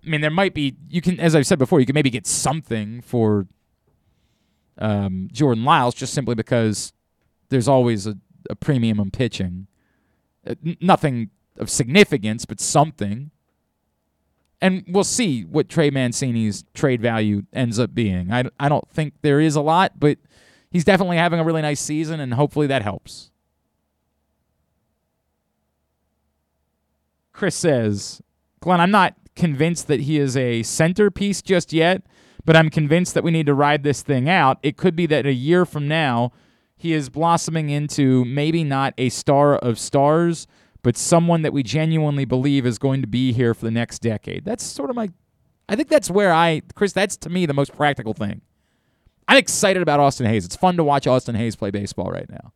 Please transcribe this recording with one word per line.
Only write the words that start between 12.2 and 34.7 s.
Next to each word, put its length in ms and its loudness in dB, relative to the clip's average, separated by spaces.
but 140 -12
something. 720 -2
And 280 0
we'll 160 2
see 400 -2
what 260 -4
Trey 200 2
Mancini's 840 -2
trade 280 0
value 420 0
ends 260 -2
up 140 -2
being. 380 -2
I, 140 -2
I 100 0
don't 200 -2
think 320 -6
there 180 4
is 160 2
a 60 0
lot, 380 0
but 180 2
he's 120 0
definitely 340 2
having 220 2
a 40 0
really 180 0
nice 180 -2
season, 400 -6
and 140 -4
hopefully 340 0
that 140 0
helps. 500 -10
Chris 220 -4
says, 640 -2
"Glenn, 220 2
I'm 80 4
not 240 2
convinced 520 -2
that 140 0
he 160 -2
is 180 0
a 280 0
centerpiece 800 0
just 280 0
yet, 300 2
but 120 6
I'm 160 6
convinced 420 2
that 100 0
we 60 0
need 160 2
to 80 4
ride 300 2
this 180 -2
thing 260 -2
out. 360 4
It 120 0